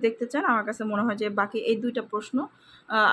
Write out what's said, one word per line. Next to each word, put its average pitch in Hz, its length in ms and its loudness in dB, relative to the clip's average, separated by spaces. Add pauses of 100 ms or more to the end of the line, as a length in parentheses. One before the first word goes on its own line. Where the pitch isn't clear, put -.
দেখতে 226 240 -2
চান, 285 140 0
আমার 226 240 2
কাছে 226 120 -6 (100)
মনে 208 140 0
হয় 208 160 0
যে 208 80 0
বাকি 202 300 0
এই 226 240 2
দুইটা 226 180 -2 (100)
প্রশ্ন, 214 260 -4 (520)
আহ, 220 240 4